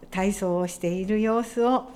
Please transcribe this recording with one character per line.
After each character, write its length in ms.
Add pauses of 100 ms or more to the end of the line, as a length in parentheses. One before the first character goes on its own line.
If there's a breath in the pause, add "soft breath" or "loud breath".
(100)
体 220
操 260
を 80
し 100
て 120
い 180
る 140
様 240
子 200
を 320